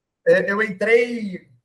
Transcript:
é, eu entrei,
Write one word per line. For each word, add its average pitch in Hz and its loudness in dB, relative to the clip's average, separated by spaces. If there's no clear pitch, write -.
é, 180 2
eu 208 0
entrei, 220 -2